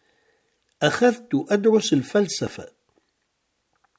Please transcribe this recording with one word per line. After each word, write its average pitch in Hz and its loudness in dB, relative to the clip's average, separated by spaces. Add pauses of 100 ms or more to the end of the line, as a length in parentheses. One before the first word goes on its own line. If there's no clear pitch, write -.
(800)
أخذت 233 0
أدرس 208 2
الفلسفة. - -2 (1300)